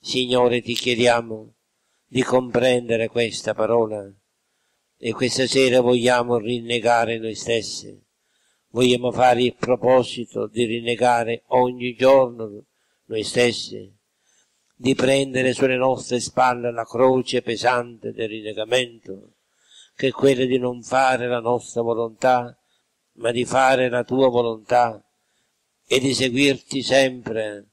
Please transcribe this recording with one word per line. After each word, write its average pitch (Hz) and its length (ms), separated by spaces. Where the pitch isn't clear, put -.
Signore, 123 600
ti 120 120
chiediamo 117 800
di 127 180
comprendere 120 840
questa 113 460
parola, 107 580
e 113 160
questa 127 340
sera 127 340
vogliamo 120 580
rinnegare 117 800
noi 110 180
stessi, 104 600
vogliamo 123 420
fare 123 320
il 117 100
proposito 123 960
di 113 160
rinnegare 117 840
ogni 123 460
giorno 120 720
noi 110 180
stessi, 107 720
di 127 140
prendere 131 580
sulle 127 240
nostre 123 440
spalle 120 520
la 117 140
croce 127 560
pesante 120 720
del 110 160
rinnegamento, 110 1040
che - 140
è - 20
quella 131 360
di 127 100
non 123 260
fare 127 460
la 120 120
nostra 120 420
volontà, 117 760
ma 113 140
di 120 140
fare 127 460
la 120 140
tua 131 240
volontà, 117 760
e 135 140
di 131 140
seguirti 131 680
sempre 113 920